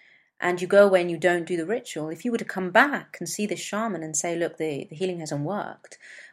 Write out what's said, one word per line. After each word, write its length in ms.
and 220
you 60
go 180
away 140
and 100
you 80
don't 260
do 120
the 100
ritual, 420
if 160
you 60
were 80
to 60
come 260
back 480
and 100
see 160
this 140
shaman 460
and 120
say, 200
"Look, 220
the, 300
the 60
healing 240
hasn't 220
worked," 580